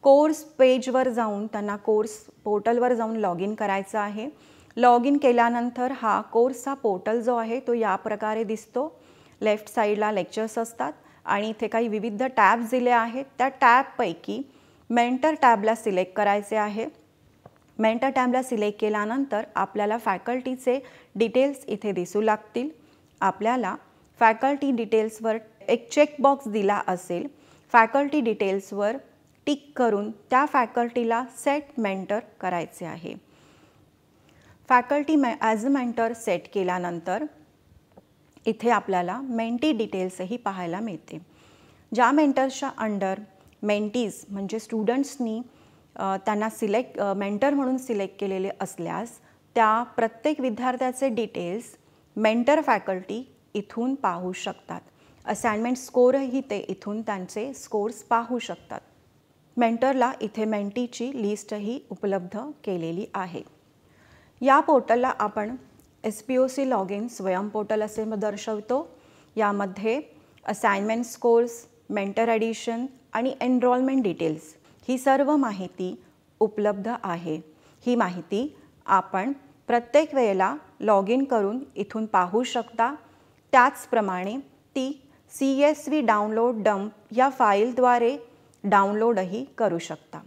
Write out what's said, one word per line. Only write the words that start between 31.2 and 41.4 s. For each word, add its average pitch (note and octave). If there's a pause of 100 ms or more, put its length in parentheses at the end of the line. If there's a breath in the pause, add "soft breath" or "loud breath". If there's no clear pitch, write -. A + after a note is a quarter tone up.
सेट C#4+ (140)
मेंटर G3 (220)
करायचे F3+
आहे. E3 (1500 soft breath)
फॅकल्टी C#4+
मे-, A3+
as G#3+
a -
mentor A#3+
सेट F3
केल्यानंतर F3+ (1200)
इथे A3
आपल्याला G3
मेंटी A#3+
डिटेल्सही F#3+
पाहायला F#3
मिळते. F3+ (760 soft breath)